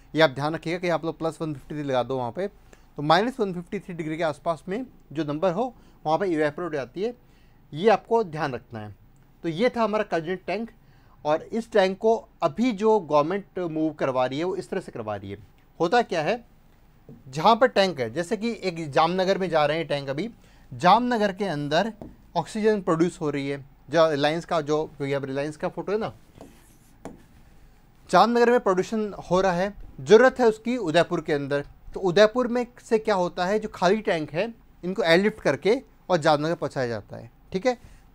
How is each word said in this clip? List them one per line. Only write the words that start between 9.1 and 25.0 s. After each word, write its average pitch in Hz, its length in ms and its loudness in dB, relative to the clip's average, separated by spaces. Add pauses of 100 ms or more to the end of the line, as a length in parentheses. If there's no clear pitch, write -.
तो 170 60 -6
ये 185 280 0
था 233 60 -2
हमारा 214 220 0
क्रायोजेनिक 180 420 -4
टैंक। 214 240 -6 (540)
और 156 180 0
इस 226 300 -8
टैंक 190 260 2
को 220 300 0 (140)
अभी 208 300 0
जो 214 280 2
गवर्नमेंट 156 580 0
मूव 156 340 -2
करवा 131 340 0
रही 135 120 -4
है, 160 60 -2
वो 185 120 -4
इस 175 140 -10
तरह 190 100 -4
से - 120 -12
करवा 110 240 -8
रही 98 140 -12
है। 98 80 -12 (420)
होता 175 220 2
क्या 190 200 -4
है, 214 220 -4 (840)
जहाँ 156 280 4
पर 247 100 4
टैंक 190 340 2
है, 113 120 -4
जैसे 170 240 -4
कि 220 260 -6
एक 165 280 -6
जामनगर 180 480 2
में 180 120 -4
जा 151 160 4
रहे 151 120 0
हैं 165 80 -4
टैंक, 143 220 -4
अभी 156 220 -6 (440)
जामनगर 208 580 2
के 185 120 -6
अंदर 160 480 -2 (440)
ऑक्सीजन 208 460 0
प्रोड्यूस 170 380 0
हो 151 100 -4
रही 139 180 -4
है, 139 160 -8 (260)
जो 160 200 4
रिलायंस 151 340 0
का, 170 160 -2
जो, 151 240 0 (120)
क्योंकि 139 180 -4